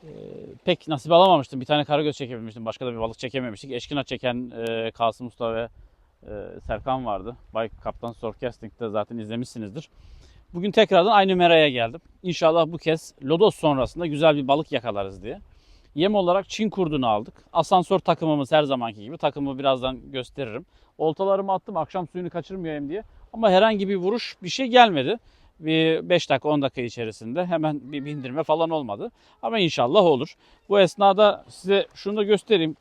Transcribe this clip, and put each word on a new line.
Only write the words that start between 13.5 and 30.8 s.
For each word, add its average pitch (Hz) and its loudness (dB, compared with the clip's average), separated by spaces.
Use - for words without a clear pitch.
sonrasında 143 0
güzel 151 4
bir 135 -4
balık 147 2
yakalarız 101 -6
diye. 135 -12
Yem 190 0
olarak 190 0
Çin 214 -4
kurdunu 151 -2
aldık. 107 0
Asansör 180 2
takımımız 156 0
her 151 6
zamanki 120 -4
gibi. 127 -14
Takımı 139 -4
birazdan 131 -2
gösteririm. 127 -10
Oltalarımı 196 -2
attım 190 -6
akşam 165 -6
suyunu 180 -8
kaçırmayayım 160 -8
diye. 190 -8
Ama 226 2
herhangi 196 4
bir 202 0
vuruş, 196 -4
bir 180 -8
şey 262 -4
gelmedi. 220 6
Bir 160 0
beş 175 2
dakika, 143 0
on 147 2
dakika 135 -4
içerisinde 117 -6
hemen 156 -4
bir 143 -8
bindirme 143 -6
falan 160 0
olmadı. 143 -6
Ama 226 -2
inşallah 160 2
olur. 143 2
Bu 202 4